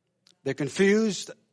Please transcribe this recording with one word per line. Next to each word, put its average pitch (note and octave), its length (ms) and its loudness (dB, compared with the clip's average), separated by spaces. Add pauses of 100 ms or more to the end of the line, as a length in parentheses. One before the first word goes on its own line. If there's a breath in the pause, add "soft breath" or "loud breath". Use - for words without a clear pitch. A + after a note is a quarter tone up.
(440)
They're C3+ 100 -4
confused G3 800 0 (220)